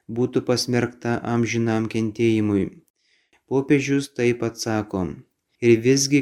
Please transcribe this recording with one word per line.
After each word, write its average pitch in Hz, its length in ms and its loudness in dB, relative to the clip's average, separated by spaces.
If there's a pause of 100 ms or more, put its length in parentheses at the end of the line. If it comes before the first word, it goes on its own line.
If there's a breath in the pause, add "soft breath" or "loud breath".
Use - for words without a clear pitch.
būtų 123 360 -2
pasmerkta 120 800 -2
amžinam 113 640 -2
kentėjimui. 110 760 0 (840)
Popiežius 139 640 0
taip 120 320 0
atsako: 107 580 -4 (600)
„Ir 117 180 6
visgi 135 420 2